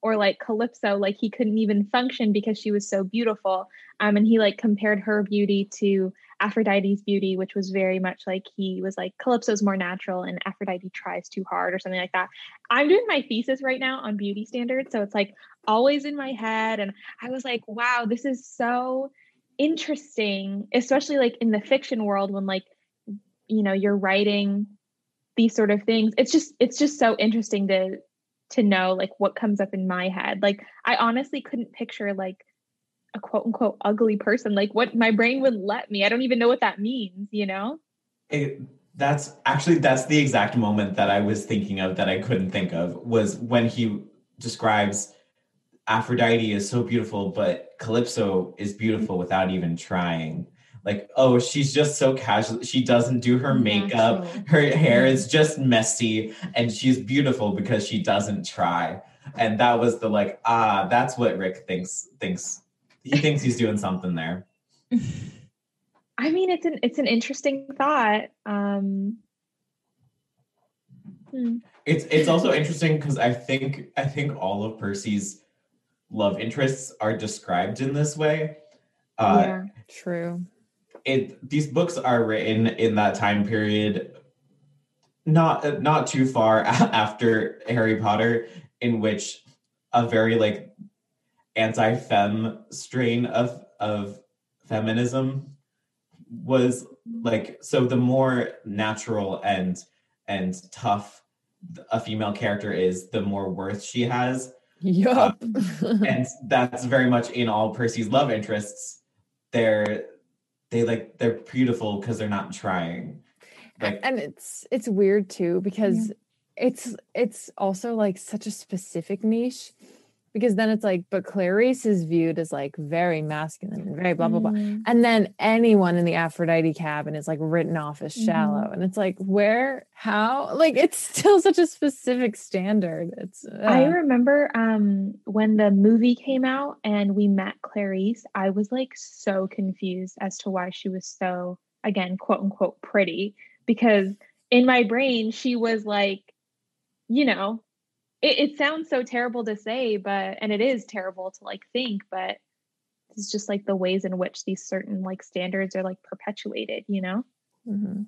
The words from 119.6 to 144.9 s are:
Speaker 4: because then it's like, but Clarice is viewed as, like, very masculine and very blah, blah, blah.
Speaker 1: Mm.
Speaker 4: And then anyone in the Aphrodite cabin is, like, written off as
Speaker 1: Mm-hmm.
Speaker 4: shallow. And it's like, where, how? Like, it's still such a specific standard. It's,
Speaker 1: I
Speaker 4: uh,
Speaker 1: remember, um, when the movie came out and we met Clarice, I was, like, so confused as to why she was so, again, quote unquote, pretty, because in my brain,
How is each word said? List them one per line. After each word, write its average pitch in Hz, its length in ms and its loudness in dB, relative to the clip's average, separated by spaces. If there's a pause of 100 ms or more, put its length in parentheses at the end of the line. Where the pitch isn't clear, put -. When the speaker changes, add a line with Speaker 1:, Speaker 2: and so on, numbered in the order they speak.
Speaker 4:
because 220 220 2
then 220 140 2
it's 220 160 0
like, 185 240 0
but 190 160 -2
Clarice 208 600 0
is 196 200 2
viewed 165 340 0
as, 160 140 -4
like, 143 240 -6
very 165 440 0
masculine 156 600 -6
and - 160 -8
very 180 160 0
blah, 170 160 0
blah, 220 100 2
blah. 220 120 0
Speaker 1:
Mm. 208 340 -4
Speaker 4:
And 233 180 6
then 226 360 4
anyone 214 580 4
in 175 80 2
the 170 80 2
Aphrodite 165 600 2
cabin 151 420 -4
is, 151 120 -8
like, 156 140 -4
written 165 340 0
off 147 260 -6
as 151 140 -10
Speaker 1:
Mm-hmm. 226 120 -2
Speaker 4:
shallow. 160 440 2
And 175 120 -6
it's 185 120 -2
like, 190 240 -2
where, 214 760 2
how? 220 640 -2
Like, 302 220 4
it's 320 200 2
still - 440 4
such 392 160 4
a 349 100 6
specific 247 680 -2
standard. 180 800 -2
It's, - 280 -14
Speaker 1:
I 262 400 4
Speaker 4:
uh, 294 40 4
Speaker 1:
remember, 285 640 4
um, 208 600 2 (100)
when 214 320 2
the 208 140 6
movie 220 440 6
came 262 300 -2
out 269 400 -2
and 202 300 0
we 208 120 4
met 196 340 0
Clarice, 196 640 -4 (100)
I 196 180 0
was, 202 200 -2
like, 262 240 -4
so - 520 -4
confused 185 760 -6
as 190 180 -8
to - 100 -8
why 185 200 -4
she - 180 -10
was 185 200 -8
so, 180 500 -6 (260)
again, 190 340 -2
quote - 220 -2
unquote, 196 420 -4
pretty, 196 540 -2 (300)
because 214 420 4 (420)
in 247 160 6
my 254 180 4
brain, 233 480 0